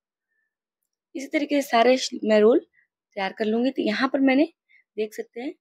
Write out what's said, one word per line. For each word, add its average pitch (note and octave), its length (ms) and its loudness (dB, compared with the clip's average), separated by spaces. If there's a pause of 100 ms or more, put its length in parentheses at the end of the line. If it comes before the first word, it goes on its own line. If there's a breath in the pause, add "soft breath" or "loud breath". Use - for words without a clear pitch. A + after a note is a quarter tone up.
(1160)
इसी C#4 140 -12
तरीके C#4+ 340 -2
से C4+ 60 -10
सारे A#3+ 300 4
श-, - 260 -10
मैं G#3+ 160 2
रोल A#3 180 6
तैयार - 760 -10
कर A3+ 120 -8
लूँगी। A#3 260 0
तो C#4+ 120 -6
यहाँ G#3+ 260 -2
पर C#4 140 -4
मैंने C4+ 220 4 (520 soft breath)
देख G#3+ 180 -8
सकते A3+ 260 -14
हैं D4 200 -10